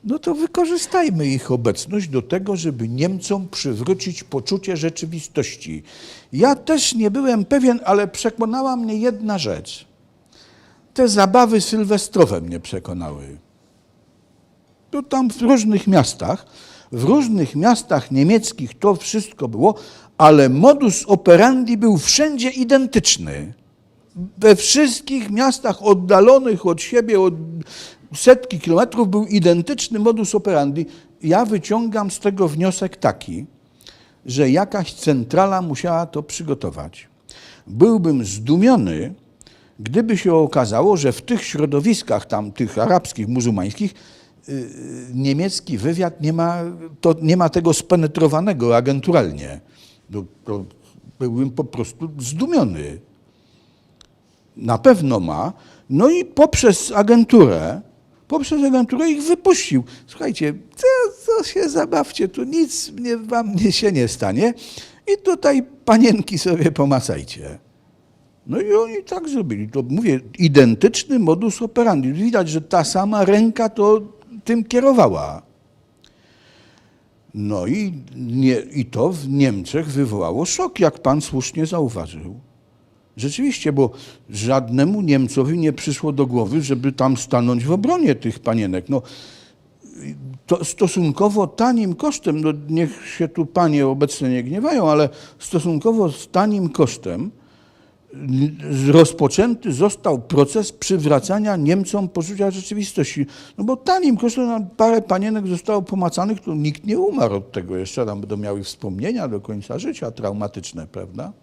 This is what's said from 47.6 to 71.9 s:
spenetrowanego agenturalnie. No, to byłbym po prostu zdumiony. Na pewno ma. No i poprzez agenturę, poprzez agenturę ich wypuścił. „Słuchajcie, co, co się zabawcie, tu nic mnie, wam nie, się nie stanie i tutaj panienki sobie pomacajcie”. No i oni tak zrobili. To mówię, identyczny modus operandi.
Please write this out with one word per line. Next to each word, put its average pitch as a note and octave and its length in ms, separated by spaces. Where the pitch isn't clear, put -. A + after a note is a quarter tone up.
spenetrowanego D#3 1040
agenturalnie. A#2 840
No, G2 140
to G#2 200
byłbym B2 320
po C3 140
prostu B2+ 540
zdumiony. B2 800
Na A2+ 220
pewno D3+ 420
ma. F2 320
No F#3+ 200
i F4 140
poprzez C#4 680
agenturę, G3 880
poprzez D4 360
agenturę C4 460
ich D4 120
wypuścił. E4 640
„Słuchajcie, - 480
co, B4+ 100
co A4+ 180
się F#4 240
zabawcie, C#4+ 600
tu A#3+ 160
nic D4+ 460
mnie, A#3+ 260
wam A3 380
nie, G3 180
się G3+ 200
nie B2 160
stanie C3+ 460
i G4+ 100
tutaj C#4+ 400
panienki A3 540
sobie E3+ 340
pomacajcie”. A2 840
No - 140
i G#4 120
oni A4 340
tak F4 220
zrobili. B2 400
To C3+ 140
mówię, C#3 380
identyczny D3+ 800
modus F#3+ 440
operandi. F#3+ 500